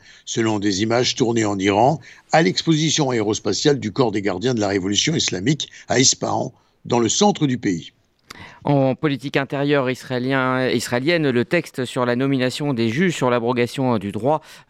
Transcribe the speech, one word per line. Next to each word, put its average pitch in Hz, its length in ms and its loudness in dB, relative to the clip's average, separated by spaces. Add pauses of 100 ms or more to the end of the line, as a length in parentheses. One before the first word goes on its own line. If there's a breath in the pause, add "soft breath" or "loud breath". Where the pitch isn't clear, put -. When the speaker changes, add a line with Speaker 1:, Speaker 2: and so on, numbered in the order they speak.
(260 soft breath)
Speaker 1:
Selon 110 320 0
des 101 240 0
images 117 320 0
tournées 113 320 0
en 101 120 -2
Iran, 104 420 4 (320 loud breath)
à 160 100 4
l'exposition 156 680 0
aérospatiale 113 680 0
du 107 120 -6
corps 120 200 0
des 107 80 -2
gardiens 101 320 -2
de 117 80 0
la 101 80 0
Révolution 98 460 0
islamique 110 560 -2 (180 loud breath)
à 117 120 2
Ispahan, 117 520 0 (320)
dans 120 140 0
le 113 100 2
centre 196 380 2
du 127 100 0
pays. 90 360 -4 (720 loud breath)
Speaker 2:
En 135 300 2
politique 143 440 -2
intérieure 143 500 0
israélien, 127 800 -2
israélienne, 139 640 0
le 120 160 2
texte 156 400 -4
sur 123 180 -2
la 120 100 0
nomination 135 600 -2
des 113 160 0
juges 160 260 0
sur 127 140 0
l'abrogation 120 640 0
du 101 160 -4
droit 131 300 -2 (280 loud breath)